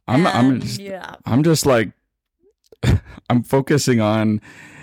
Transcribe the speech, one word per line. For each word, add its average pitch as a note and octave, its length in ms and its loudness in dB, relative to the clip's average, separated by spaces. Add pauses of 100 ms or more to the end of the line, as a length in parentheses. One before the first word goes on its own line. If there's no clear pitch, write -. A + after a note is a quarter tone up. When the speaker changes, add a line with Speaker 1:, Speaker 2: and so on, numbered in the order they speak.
Speaker 1:
I'm, D#3 200 2
I'm A#2+ 260 2
Speaker 2:
And, A2+ 80 -4
Speaker 1:
just, - 180 -8
Speaker 2:
yeah. - 360 -14 (100)
Speaker 1:
I'm B2+ 180 2
just D#3 220 2
like, A#2+ 260 2 (920)
<laughs> - 460 -2
I'm A#2 140 0
focusing C3+ 580 0
on G#2+ 400 0 (420)